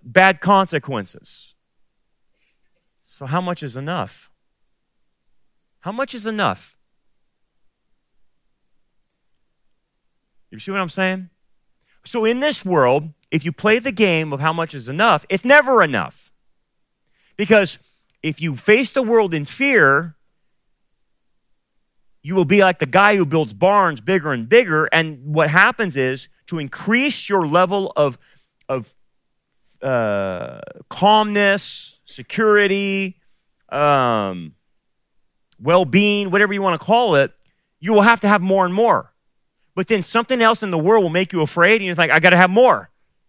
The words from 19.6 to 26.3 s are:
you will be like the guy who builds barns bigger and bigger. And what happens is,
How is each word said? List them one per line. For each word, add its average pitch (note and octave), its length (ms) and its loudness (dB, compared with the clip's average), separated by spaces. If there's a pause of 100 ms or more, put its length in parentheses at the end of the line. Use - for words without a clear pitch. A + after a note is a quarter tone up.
you D#3 120 -8
will F#3 100 2
be G3 180 4
like F#3 160 2
the D#3+ 80 -4
guy G3+ 300 4
who F3+ 100 0
builds C#3+ 260 -2
barns F3 480 2
bigger D#3 320 -2
and A#2 160 -6
bigger. E3 380 2
And D3+ 480 -4
what D3+ 160 0
happens F#3+ 460 2
is, C3+ 320 -4 (180)